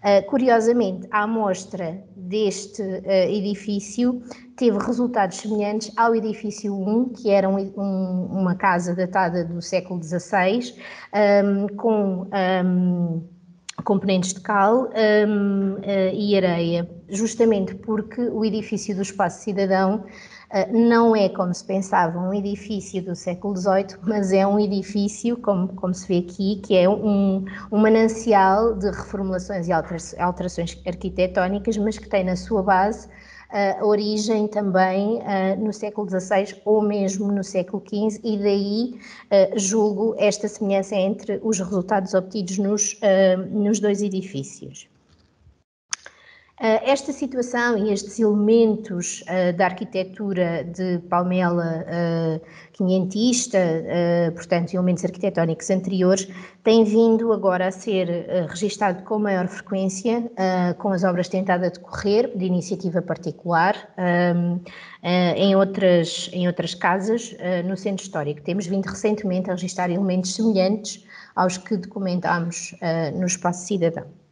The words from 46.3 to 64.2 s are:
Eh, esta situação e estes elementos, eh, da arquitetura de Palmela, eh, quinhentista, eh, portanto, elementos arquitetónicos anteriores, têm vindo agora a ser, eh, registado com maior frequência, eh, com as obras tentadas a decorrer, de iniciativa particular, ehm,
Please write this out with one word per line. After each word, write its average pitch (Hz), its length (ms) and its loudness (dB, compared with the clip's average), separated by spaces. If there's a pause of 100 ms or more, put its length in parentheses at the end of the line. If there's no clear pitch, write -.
Eh, 226 280 2
esta 277 200 0
situação 240 640 -2
e 208 160 0
estes 202 280 -6
elementos, 208 1080 2
eh, 180 260 0
da 180 140 2
arquitetura 185 1000 -2
de 180 360 -2 (100)
Palmela, 175 800 0
eh, 165 540 -2 (300)
quinhentista, 196 840 0
eh, 170 720 2
portanto, 170 460 -2
elementos 180 280 0
arquitetónicos 170 680 -2
anteriores, 185 560 2 (360)
têm 226 200 8
vindo 226 500 4
agora 185 320 2
a 190 60 0
ser, 190 360 -2
eh, 170 400 -2
registado 202 540 -2
com 214 160 -4
maior 196 300 0
frequência, 208 880 -4
eh, 185 400 0
com 208 120 -4
as 185 140 0
obras 180 240 2
tentadas 185 420 0
a - 20 -10
decorrer, 214 640 0
de 185 80 -2
iniciativa 180 560 -2
particular, 170 760 0 (220)
ehm, 175 640 2 (420)